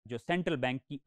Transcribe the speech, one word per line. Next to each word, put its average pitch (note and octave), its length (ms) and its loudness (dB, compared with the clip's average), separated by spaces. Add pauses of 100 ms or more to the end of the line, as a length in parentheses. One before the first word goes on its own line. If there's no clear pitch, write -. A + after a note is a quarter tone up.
जो A#2 100 -4
सेंट्रल E3+ 400 0
बैंक B2+ 320 0
की C#3+ 180 -10